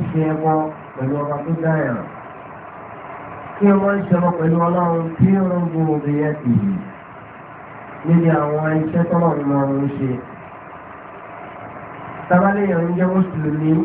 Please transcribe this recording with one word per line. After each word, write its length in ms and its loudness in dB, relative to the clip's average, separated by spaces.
ṣe 200 0
ẹbọ 320 2
pẹ̀lú 280 -2
ọba 200 -2
tó 180 -4
dá 200 2
yàn. 240 0
Kí 120 -2
èèyàn 160 6
máa 200 4
ṣe 160 2
ẹbọ 160 2
pẹ̀lú 260 2
Ọlọ́run 540 2
tí 200 4
ó 200 4
ń 160 0
bo 200 -2
òbí 260 0
yẹn 220 0
tì 160 -2
í. 120 0
Níbi 280 6
àwọn 460 2
iṣẹ́ 280 2
tọ́lọ̀ 300 2
ń 120 -2
lọ 140 2
ń 200 0
ṣe. 220 -2
Tábàlẹ̀ 440 4
yẹn 140 2
ń 120 0
jẹ́ 140 2
Mùsùlùmí. 640 2